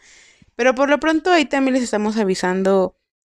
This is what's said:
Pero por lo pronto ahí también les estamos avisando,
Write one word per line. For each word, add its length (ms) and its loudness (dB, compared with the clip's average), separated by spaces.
Pero 180 2
por 140 0
lo 120 2
pronto 320 0
ahí 140 2
también 280 -2
les 80 0
estamos 340 -4
avisando, 800 0